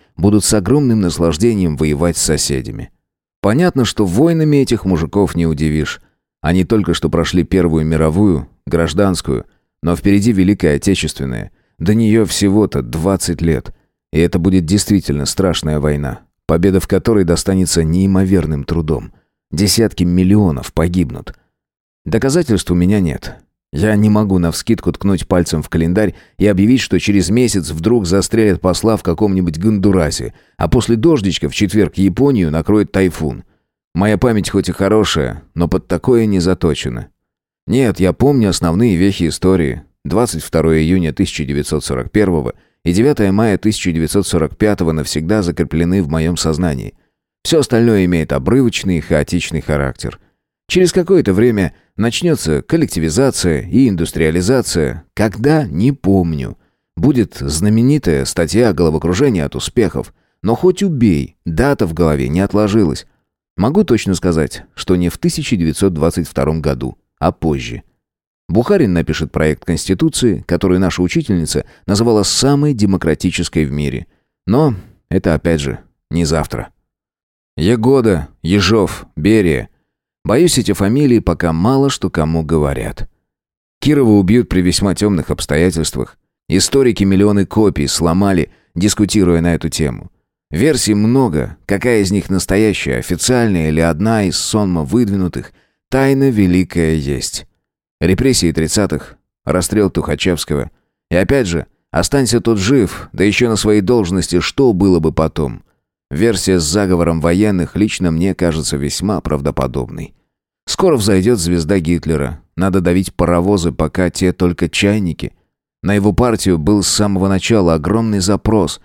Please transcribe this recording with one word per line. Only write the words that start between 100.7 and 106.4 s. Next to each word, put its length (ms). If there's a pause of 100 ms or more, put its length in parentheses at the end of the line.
И 60
опять 320
же, 180 (240)
останься 500
тот 180
жив, 540
да 120
ещё 240
на 80
своей 240
должности, 580
что 340
было 280
бы 120
потом? 520 (480)
Версия 480